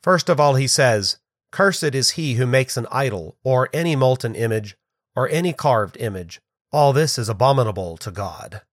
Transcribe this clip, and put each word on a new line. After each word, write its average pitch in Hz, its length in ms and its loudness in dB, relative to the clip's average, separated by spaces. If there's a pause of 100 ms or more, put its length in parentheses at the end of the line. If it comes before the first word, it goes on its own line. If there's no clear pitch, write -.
First 185 260 2
of 151 120 2
all 143 160 4
he 135 100 2
says, 117 520 2 (340)
"Cursed 175 420 0
is 131 160 0
he 151 240 -4
who 123 120 0
makes 131 300 0
an 117 140 -6
idol, 104 540 -4
or 131 280 2
any 160 220 -2
molten 131 400 2
image, 110 420 -4 (380)
or 127 140 0
any 170 240 0
carved 113 460 0
image. 95 420 -8 (320)
All 143 200 4
this 147 240 0
is 110 120 -6
abominable 107 680 0
to - 120 -10
God. 90 520 -10 (100)